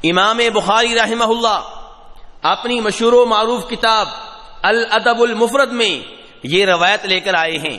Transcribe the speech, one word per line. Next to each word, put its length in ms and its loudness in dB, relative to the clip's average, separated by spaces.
इमाम 320 2
बुखारी 440 0
रहमहुल्लाह 640 0
अपनी 300 -2
मशहूर 360 2
व 100 8
मारूफ 440 0
किताब 380 0
अल 180 2
अदबुल 520 2
मुफरद 340 2
में 360 -2
ये 200 2
रवायत 400 2
लेकर 300 -2
आए 220 -2
हैं 220 -6